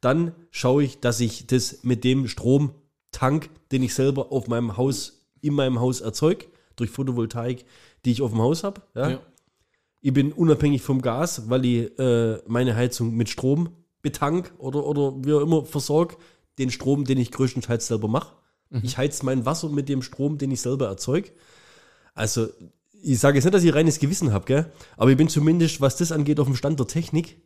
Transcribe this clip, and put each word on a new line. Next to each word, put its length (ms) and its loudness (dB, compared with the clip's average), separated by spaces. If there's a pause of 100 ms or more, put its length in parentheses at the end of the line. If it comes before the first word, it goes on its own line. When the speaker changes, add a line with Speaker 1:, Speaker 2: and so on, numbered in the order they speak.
Speaker 1:
dann 300 2 (180)
schaue 320 2
ich, 160 -4
dass 200 0
ich 280 -4
das 360 -2
mit 200 0
dem 240 2
Stromtank, 1200 -2 (220)
den 120 0
ich 100 -2
selber 380 0
auf 160 -4
meinem 300 -4
Haus, 480 -4 (160)
in 120 -2
meinem 260 0
Haus 220 0
erzeug, 460 -2 (280)
durch 140 -4
Photovoltaik, 760 -4 (400)
die 60 2
ich 100 0
auf 100 0
dem 100 0
Haus 220 2
hab, 320 -8
ja. 160 -2
Speaker 2:
Ja. 80 -6 (840)
Speaker 1:
Ich 120 2
bin 200 2
unabhängig 480 2
vom 200 0
Gas, 480 -4
weil 160 2
ich, 320 0
äh, 400 2 (100)
meine 280 0
Heizung 400 -2
mit 140 0
Strom 400 0 (320)
betank 560 -4
oder, 280 -6
oder 280 0 (100)
wie 100 0
auch 60 6
immer 260 2
versorg, 520 -2 (420)
den 120 0
Strom, 340 0
den 120 2
ich 140 0
größtenteils 560 -2
selber 220 -2
mach. 240 -2 (360)
Speaker 2:
Mhm. 140 -4
Speaker 1:
Ich 140 -6
heiz 260 -4
mein 220 -2
Wasser 240 -4
mit 180 -4
dem 140 -2
Strom, 360 -4
den 140 -4
ich 80 -4
selber 280 -2
erzeug. 440 -4 (840)
Also, 340 -2 (520)
ich 180 0
sage 180 4
jetzt 80 2
nicht, 80 4
dass 100 6
ich 100 6
reines 260 4
Gewissen 340 0
hab, 120 -2
gell? 260 2 (260)
Aber 140 6
ich 60 6
bin 120 4
zumindest, 500 2
was 160 2
das 160 -2
angeht, 300 0
auf 60 2
dem 100 0
Stand 220 -2
der 80 0
Technik 580 -4